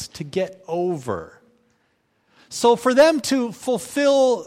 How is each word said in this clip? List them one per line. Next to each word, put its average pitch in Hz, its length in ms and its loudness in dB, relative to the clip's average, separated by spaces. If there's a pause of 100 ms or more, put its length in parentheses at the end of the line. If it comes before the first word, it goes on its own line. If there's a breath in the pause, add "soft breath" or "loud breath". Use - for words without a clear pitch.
(140)
to - 80 -14
get 185 460 -6
over. 143 720 -6 (1080 soft breath)
So 240 280 2
for 254 180 0
them 302 280 6
to 247 280 -2
fulfill 262 960 0